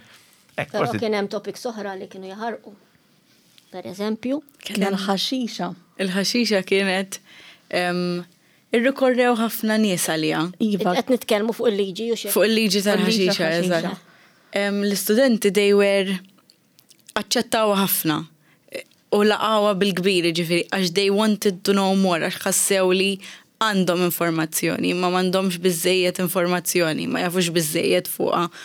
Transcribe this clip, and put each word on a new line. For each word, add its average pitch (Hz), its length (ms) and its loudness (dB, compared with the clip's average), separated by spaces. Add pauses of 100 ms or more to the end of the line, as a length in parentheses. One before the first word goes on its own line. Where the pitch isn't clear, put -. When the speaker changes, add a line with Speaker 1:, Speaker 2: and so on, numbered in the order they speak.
(560)
Speaker 1:
ek, - 160 -6
Speaker 2:
Però 214 120 -2
Speaker 1:
forsi 220 180 -2
Speaker 2:
kien 214 140 -2
hemm 202 160 -4
topics 202 380 -10
oħra 202 280 -10
li 190 120 -14
kienu 190 220 -16
jaħarqu. 214 420 -10 (1000)
Per 180 180 -14
eżempju? 220 500 -4 (240)
Speaker 3:
Kien 208 240 -2
l-ħaxixa. 196 840 -2 (300)
Speaker 4:
Il-ħaxixa 196 680 0
kienet, 196 520 0 (560)
em, 180 460 -2 (500)
irrikorrew 247 680 2
ħafna 220 420 0
nies 190 280 0
għaliha. 156 340 0 (220)
Speaker 3:
Iva. 196 320 0
Speaker 2:
Qed 254 180 0
nitkellmu 220 420 0
fuq 233 160 2
il-liġi 202 400 -4
u 214 60 -2
xi 202 140 -8
Speaker 4:
Fuq 185 160 4
il-liġi 214 380 2
tal-ħaxixa, 202 180 2
Speaker 3:
Fuq 220 80 2
il-liġi 196 300 2
tal-ħaxixa. 170 380 2
Speaker 4:
eżatt. 180 240 -6 (540)
Em, 202 260 0
l-istudenti 208 680 2
they 202 240 4
were 196 420 2 (1000)
aċċettaw 220 580 0
ħafna, 160 460 0 (880)
u 208 120 4
laqgħuha 208 560 2
bil-kbir, 180 520 2
ġifieri, 170 400 -2
għax 180 240 -2
they 196 160 2
wanted 202 520 2
to 196 120 2
know 190 200 2
more, 175 280 2
għax 180 200 -6
ħassew 190 520 2
li 190 160 0 (460)
għandhom 180 480 2
informazzjoni, 165 880 -2
ma 180 160 0
m'għandhomx 185 520 0
biżżejjed 180 600 0
informazzjoni, 175 880 0
ma 175 140 -2
jafux 175 320 0
biżżejjed 170 540 0
fuqha, 175 340 -2 (200)